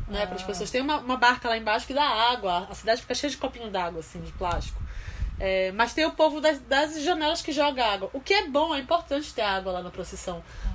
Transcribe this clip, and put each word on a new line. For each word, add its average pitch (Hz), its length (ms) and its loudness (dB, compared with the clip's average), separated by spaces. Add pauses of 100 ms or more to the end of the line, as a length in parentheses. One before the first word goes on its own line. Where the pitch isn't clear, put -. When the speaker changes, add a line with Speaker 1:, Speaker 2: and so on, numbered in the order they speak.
Speaker 1:
né, 202 160 -4
Speaker 2:
Ah. 202 60 0
Speaker 1:
pras 185 160 -6
pessoas. 196 260 -4
Tem 254 100 0
uma, 277 180 0
uma 247 180 -2
barca 240 320 4
lá 226 100 2
embaixo 220 260 0
que - 80 -8
dá 285 120 4
água. 214 640 2
A 190 60 -10
cidade 233 240 0
fica - 120 -8
cheia 269 160 -2
de 269 80 -4
copinho 233 360 -6
d'água, 175 280 -2
assim, 170 200 -12
de 165 120 -10
plástico. 170 480 -2 (600)
É, 190 320 2
mas 226 200 2
tem 320 140 4
o 320 60 0
povo 311 280 4
das, 294 200 4
das 302 420 2
janelas 311 400 2
que - 80 -4
joga 277 340 2
água. 196 280 0
O 277 80 -6
que - 120 0
é 403 140 4
bom, 302 260 2
é 277 60 -2
importante 294 560 0
ter 226 80 -2
água 190 300 0
lá 180 100 -4
na 180 80 -10
procissão. 175 540 -8 (300)